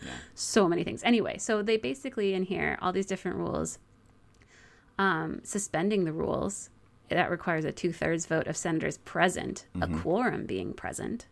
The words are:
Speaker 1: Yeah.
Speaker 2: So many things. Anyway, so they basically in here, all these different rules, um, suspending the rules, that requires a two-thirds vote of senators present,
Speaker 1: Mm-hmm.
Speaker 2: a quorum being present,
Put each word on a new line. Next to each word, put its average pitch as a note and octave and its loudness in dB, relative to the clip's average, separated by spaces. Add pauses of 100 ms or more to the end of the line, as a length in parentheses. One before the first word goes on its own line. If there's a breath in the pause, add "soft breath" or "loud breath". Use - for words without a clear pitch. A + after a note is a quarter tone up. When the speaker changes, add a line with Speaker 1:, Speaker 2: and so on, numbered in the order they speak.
Speaker 1:
Yeah. - -12 (260 loud breath)
Speaker 2:
So G3 4
many F3 2
things. - -6
Anyway, G#3+ 4
so G#3+ 0
they A3 4
basically A#3+ -2
in F#3 2
here, F3 0
all F3+ 0
these F#3+ 0
different F#3 -4
rules, - -2 (1200 loud breath)
um, E3 0
suspending G3 0
the D#3 2
rules, - -2 (400)
that E3+ 2
requires E3 0
a - -2
two-thirds E3 0
vote D#3+ 0
of D3+ -4
senators D#3+ -2
present, - 0 (100)
Speaker 1:
Mm-hmm. E3 0
Speaker 2:
a D#3+ 0
quorum G#3 0
being F#2 -4
present, - -8